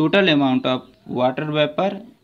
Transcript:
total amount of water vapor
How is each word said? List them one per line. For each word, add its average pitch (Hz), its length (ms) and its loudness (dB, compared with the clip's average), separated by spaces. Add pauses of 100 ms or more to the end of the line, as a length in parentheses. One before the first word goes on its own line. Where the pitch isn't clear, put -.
total 165 360 2
amount 131 360 2
of 127 160 -6 (320)
water 131 260 0 (120)
vapor 151 320 0 (340)